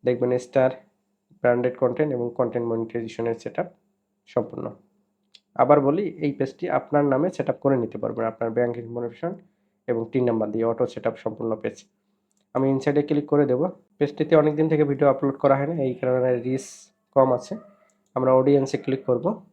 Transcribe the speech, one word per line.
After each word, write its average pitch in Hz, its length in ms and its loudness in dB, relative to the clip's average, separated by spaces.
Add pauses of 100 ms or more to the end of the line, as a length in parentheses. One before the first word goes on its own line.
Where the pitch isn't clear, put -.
দেখবেন 123 340 0
স্টার, 131 320 2 (680)
ব্র্যান্ডেড 123 360 2
কনটেন্ট 135 360 0
এবং 120 220 -4
কনটেন্ট 120 340 -2
মনিটাইজেশনের 117 680 -4
সেটআপ 170 280 -6 (600)
সম্পূর্ণ। - 440 -6 (840)
আবার 147 260 4
বলি, 147 240 0 (160)
এই 147 120 -2
পেজটি - 380 -6
আপনার 147 340 0
নামে 143 260 2
সেটআপ 165 260 -4
করে 139 200 2
নিতে 113 220 -4
পারবেন, 110 280 -4
আপনার 113 240 -4
ব্যাংক 120 260 0
ইনফরমেশন 120 560 -8 (540)
এবং 113 260 -2
টিন 127 120 2
নাম্বার 110 260 0
দিয়ে 113 140 -2
অটো 113 220 0
সেটআপ 117 300 -6
সম্পূর্ণ 113 400 -6
পেজ। - 280 -10 (680)
আমি 135 160 2
ইনসাইডে 139 320 0
ক্লিক 147 240 -2
করে 147 200 2
দেব। 131 220 0 (300)
পেজটিতে 156 380 2
অনেক 151 200 4
দিন 160 120 2
থেকে 151 160 4
ভিডিও 139 240 2
আপলোড 135 300 0
করা 135 180 4
হয় 139 100 -2
না, 160 160 -2
এই 127 120 -2
কারণে 127 460 0
রিচ 131 260 -4 (480)
কম 131 180 6
আছে। - 220 -4 (600)
আমরা 131 180 2
অডিয়েন্সে 135 460 4
ক্লিক 135 260 -4
করব। 139 380 -2 (100)